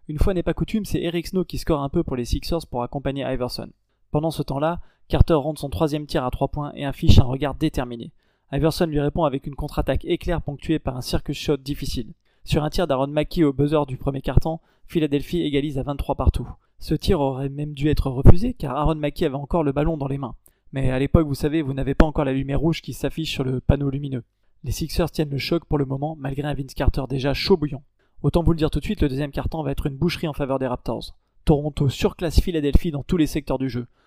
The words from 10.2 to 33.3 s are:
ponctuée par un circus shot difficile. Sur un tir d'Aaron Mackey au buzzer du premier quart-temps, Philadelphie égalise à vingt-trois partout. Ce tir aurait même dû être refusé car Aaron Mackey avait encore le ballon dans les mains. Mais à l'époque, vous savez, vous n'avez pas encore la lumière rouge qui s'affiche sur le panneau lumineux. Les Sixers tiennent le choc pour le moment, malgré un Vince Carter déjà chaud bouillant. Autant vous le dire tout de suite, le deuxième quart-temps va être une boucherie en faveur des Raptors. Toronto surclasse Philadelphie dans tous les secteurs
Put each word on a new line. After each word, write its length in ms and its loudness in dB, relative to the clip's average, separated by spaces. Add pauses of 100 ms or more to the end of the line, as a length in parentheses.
ponctuée 360 -4
par 180 -6
un 60 -8
circus 360 -4
shot 200 -2
difficile. 560 -8 (300)
Sur 200 0
un 60 -2
tir 160 0
d'Aaron 220 2
Mackey 360 0
au 100 4
buzzer 340 0
du 100 -8
premier 240 -4
quart-temps, 400 2 (240)
Philadelphie 560 -2
égalise 380 -2
à 40 -4
vingt-trois 320 -4
partout. 320 0 (300)
Ce 160 -6
tir 260 2
aurait 300 -2
même 240 -8
dû 160 0
être 220 0
refusé 420 10
car 240 -6
Aaron 180 2
Mackey 300 -2
avait 100 -2
encore 280 -2
le 80 2
ballon 260 0
dans 100 -4
les 120 -4
mains. 160 -8 (360)
Mais 200 2
à 80 0
l'époque, 280 6
vous 60 -4
savez, 300 -2
vous 100 -4
n'avez 220 -2
pas 100 8
encore 200 0
la 80 0
lumière 260 0
rouge 220 0
qui 120 -10
s'affiche 400 -4
sur 100 -2
le 160 -2
panneau 300 4
lumineux. 340 -6 (400)
Les 80 -6
Sixers 400 -2
tiennent 180 -2
le 80 -4
choc 280 -2
pour 120 0
le 60 0
moment, 340 -4
malgré 300 -6
un 60 -2
Vince 200 -8
Carter 360 2
déjà 240 -2
chaud 240 2
bouillant. 260 -6 (380)
Autant 220 2
vous 100 4
le 40 -2
dire 140 0
tout 80 -2
de 60 -6
suite, 160 -4
le 80 4
deuxième 220 -4
quart-temps 300 -4
va 100 -4
être 160 -4
une 100 -6
boucherie 320 -2
en 40 -6
faveur 240 -2
des 100 -2
Raptors. 500 -6 (260)
Toronto 460 2
surclasse 500 -2
Philadelphie 520 4
dans 120 -6
tous 140 0
les 100 4
secteurs 300 -4